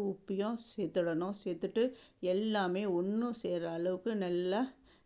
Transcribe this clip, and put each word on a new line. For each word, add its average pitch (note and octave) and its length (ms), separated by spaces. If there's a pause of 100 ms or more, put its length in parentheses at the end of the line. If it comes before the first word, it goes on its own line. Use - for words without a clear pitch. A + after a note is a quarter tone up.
(140)
உப்பையும் G3+ 440 (120)
சேர்த்துடணும். F3 720
சேர்த்துட்டு F#3+ 400 (500)
எல்லாமே G3+ 480 (200)
ஒண்ணு G#3+ 260 (160)
சேர்ற F3 240 (120)
அளவுக்கு F#3 340 (120)
நல்லா F3+ 360 (440)